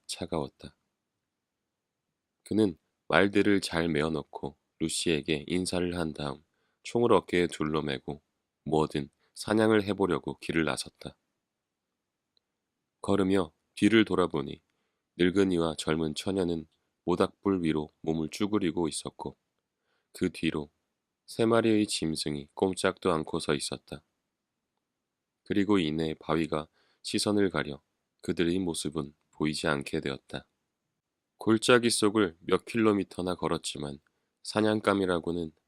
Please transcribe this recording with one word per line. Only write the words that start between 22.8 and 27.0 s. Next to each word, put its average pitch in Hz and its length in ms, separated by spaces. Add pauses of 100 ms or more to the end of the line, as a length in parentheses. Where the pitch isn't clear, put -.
않고 80 300
서 76 140
있었다. - 460 (1400)
그리고 101 360
이내 78 340
바위가 78 560 (320)